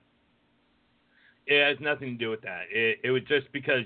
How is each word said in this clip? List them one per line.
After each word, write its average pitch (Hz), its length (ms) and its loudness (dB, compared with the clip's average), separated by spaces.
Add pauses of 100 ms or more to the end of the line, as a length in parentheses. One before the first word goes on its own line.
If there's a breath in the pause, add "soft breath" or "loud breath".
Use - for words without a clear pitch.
(1500 soft breath)
it 143 180 6
has 143 140 2
nothing 143 300 -4
to 120 80 -6
do 113 120 -2
with 110 120 -4
that. 90 280 -10
It, 110 340 2
it 127 80 0
was 127 160 2
just 143 260 -2
because 135 320 -2